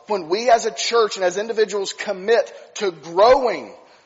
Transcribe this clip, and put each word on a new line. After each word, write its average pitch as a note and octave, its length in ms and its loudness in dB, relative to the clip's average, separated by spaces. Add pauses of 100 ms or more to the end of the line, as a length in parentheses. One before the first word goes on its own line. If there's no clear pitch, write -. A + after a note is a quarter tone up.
when F#3+ 240 -6
we A#3 220 2
as A3+ 160 4
a G#3+ 40 -4
church A3+ 440 0
and F#3+ 100 -2
as F3+ 140 -2
individuals G#3 520 -4
commit G3+ 640 -2 (220)
to G3+ 160 -4
growing E3+ 840 2 (320)